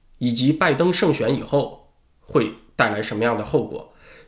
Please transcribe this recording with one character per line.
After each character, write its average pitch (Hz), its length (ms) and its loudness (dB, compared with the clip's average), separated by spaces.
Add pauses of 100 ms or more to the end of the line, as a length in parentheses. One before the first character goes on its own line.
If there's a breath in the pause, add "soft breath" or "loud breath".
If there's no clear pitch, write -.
(200)
以 123 120 0
及 123 220 2
拜 165 220 2
登 175 180 2
胜 180 180 2
选 117 240 0
以 110 60 -6
后 - 500 -4 (280)
会 - 340 -2 (220)
带 117 140 2
来 104 120 -2
什 107 160 -4
么 110 60 0
样 117 120 2
的 107 80 -4
后 127 200 0
果。 - 300 -12 (340 loud breath)